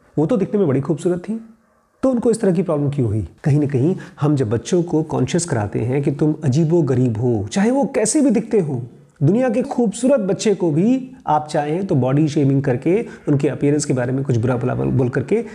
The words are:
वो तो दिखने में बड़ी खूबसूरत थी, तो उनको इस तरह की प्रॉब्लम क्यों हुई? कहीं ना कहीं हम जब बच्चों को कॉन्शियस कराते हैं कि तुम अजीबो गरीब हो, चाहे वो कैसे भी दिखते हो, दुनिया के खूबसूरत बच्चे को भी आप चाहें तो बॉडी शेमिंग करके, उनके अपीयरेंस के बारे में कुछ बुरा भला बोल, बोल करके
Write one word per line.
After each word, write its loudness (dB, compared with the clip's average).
वो 2
तो 0
दिखने -2
में 2
बड़ी 0
खूबसूरत -2
थी, -8
तो 4
उनको 0
इस 0
तरह 2
की 0
प्रॉब्लम -2
क्यों 0
हुई? -2
कहीं 4
ना 0
कहीं 0
हम 2
जब 0
बच्चों 0
को 0
कॉन्शियस -2
कराते -2
हैं -2
कि 0
तुम 0
अजीबो 2
गरीब 2
हो, 0
चाहे 2
वो 2
कैसे 0
भी 4
दिखते 2
हो, -4
दुनिया 4
के 0
खूबसूरत 0
बच्चे 0
को 0
भी 0
आप 0
चाहें -2
तो 0
बॉडी 2
शेमिंग 2
करके, 0
उनके 2
अपीयरेंस 0
के -2
बारे -2
में -2
कुछ 0
बुरा 0
भला -2
बोल, -2
बोल 2
करके -2